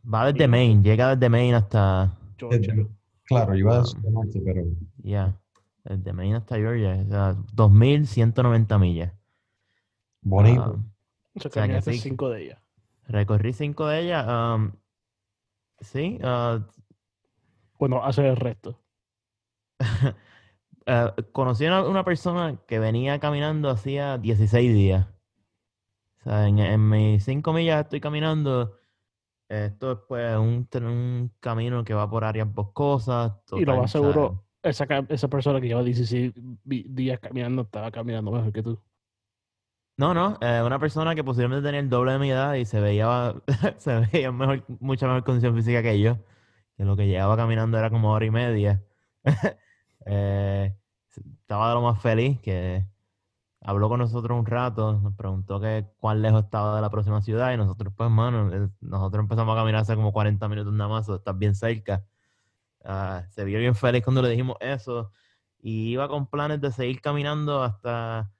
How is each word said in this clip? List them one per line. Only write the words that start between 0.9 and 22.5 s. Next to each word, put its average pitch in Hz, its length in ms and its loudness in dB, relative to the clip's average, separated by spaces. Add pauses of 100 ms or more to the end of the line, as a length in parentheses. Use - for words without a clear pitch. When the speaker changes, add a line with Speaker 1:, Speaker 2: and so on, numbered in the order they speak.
Speaker 1:
desde 123 120 4
Maine 120 280 4
hasta 98 600 2 (200)
Speaker 2:
Georgia. 110 380 0
Speaker 3:
Desde, 104 140 2 (360)
claro, 113 320 2
iba 104 200 4
Speaker 1:
Ah. 123 40 4
Speaker 3:
desde 104 280 -2
el 110 60 2
norte, 104 300 -2
pero 90 180 -2 (360)
Speaker 1:
Ya, 98 380 -2 (480)
desde 92 280 -6
Maine 92 240 -2
hasta 117 200 -6
Georgia, 107 480 0
o 101 40 -4
sea, 98 280 0 (160)
dos 107 180 8
mil 135 360 8
ciento 117 360 2
noventa 113 360 4
millas. 87 340 2 (1120)
Speaker 3:
Bonito. 104 400 6
Speaker 1:
Ah, - 200 -4 (540)
Speaker 2:
O 208 40 -12
sea, - 0 -
Speaker 1:
o - 0 -
sea, - 100 -10
que 110 100 -4
Speaker 2:
caminaste 101 340 0
Speaker 1:
sí. 120 40 -4
Speaker 2:
cinco 131 320 -6
de 104 140 -10
ellas. 64 140 -18 (480)
Speaker 1:
Recorrí 104 460 2
cinco 147 340 -4
de 151 140 0
ellas, 170 280 -2
am, 117 440 0 (1080)
sí, 175 420 -6
ah. 120 380 -2 (1160)
Speaker 2:
Bueno, 127 260 0
hace 135 240 2
el 127 80 2
resto. - 440 -8 (1000)
Speaker 1:
<laughs> 123 360 0 (680)
Eh, 120 240 2 (220)
conocí 127 320 0
a 180 160 2
una, 143 80 0
una 190 160 0
persona 175 540 -2 (100)